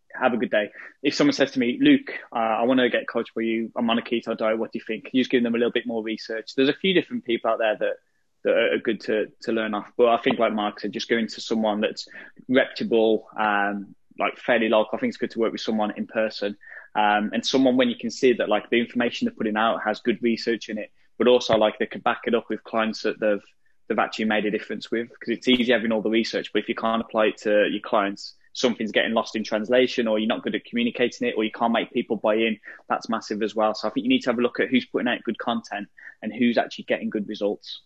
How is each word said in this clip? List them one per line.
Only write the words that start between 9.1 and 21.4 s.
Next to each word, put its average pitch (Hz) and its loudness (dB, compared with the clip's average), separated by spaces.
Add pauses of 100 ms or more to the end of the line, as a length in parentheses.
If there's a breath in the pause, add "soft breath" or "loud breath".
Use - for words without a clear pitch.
to 113 -4
learn 110 -2
off. 101 -8
But 123 6
I 117 4
think, 123 0
like 110 2
Mark 104 -4
said, 104 -6
just - -8
going 113 0
to - -12
someone 107 -2
that's - -4 (400 loud breath)
reputable, 113 2 (120)
um, 101 -2 (240)
like, 95 -2
fairly 113 0
local. 107 2
I - -6
think 123 -2
it's - -10
good 117 -4
to 113 -8
work 113 0
with - -8
someone 107 -2
in 107 -6
person, 107 -4 (380 loud breath)
um, 104 2
and 113 -4
someone 131 4
when 127 4
you 117 -2
can 117 -6
see 127 4
that, 98 -2
like, 104 0
the 120 4
information 120 -2
they're 113 -4
putting 107 -2
out 110 2
has 107 0
good 113 0
research 117 0
in 107 -6
it, 101 -10 (280)
but 113 4
also, 120 4